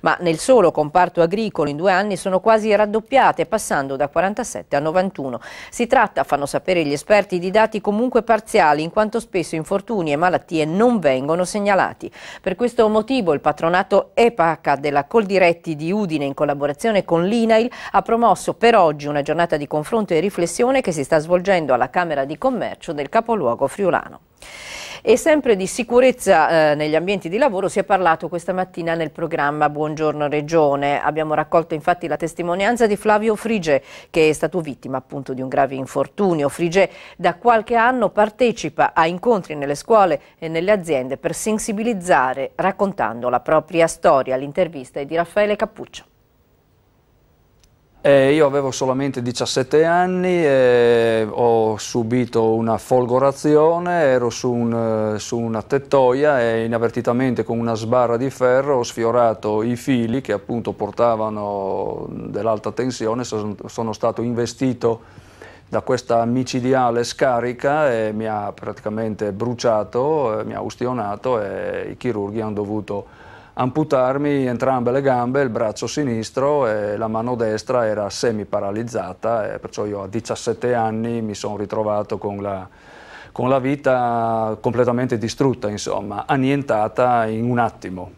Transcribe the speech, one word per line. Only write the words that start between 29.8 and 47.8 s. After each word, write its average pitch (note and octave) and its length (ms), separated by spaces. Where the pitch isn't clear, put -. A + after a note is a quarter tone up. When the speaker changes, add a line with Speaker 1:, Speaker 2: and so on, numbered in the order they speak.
Speaker 1:
Regione. C#3+ 760
Abbiamo D3+ 320
raccolto D#3+ 400
infatti F3 320
la D3+ 100
testimonianza F#3+ 680
di G#3 100
Flavio G#3+ 400
Frigè, E3+ 460
che D#3 220
è - 20
stato E3 280
vittima D3+ 360
appunto C#3 380
di B2+ 80
un C3 60
grave C#3 260
infortunio. C#3+ 760
Frigè F3 400
da E3+ 160
qualche A#3 400
anno A#3 340
partecipa G#3 840
a E3 120
incontri F3+ 480
nelle C#3+ 200
scuole F3+ 460
e E3 100
nelle E3 240
aziende C#3 460
per D#3+ 160
sensibilizzare, F3+ 1200
raccontando E3 760
la B2 120
propria D#3+ 460
storia. C3 500
L'intervista C#3+ 640
è C#3+ 40
di D3+ 120
Raffaele G#3 400
Cappuccio. - 480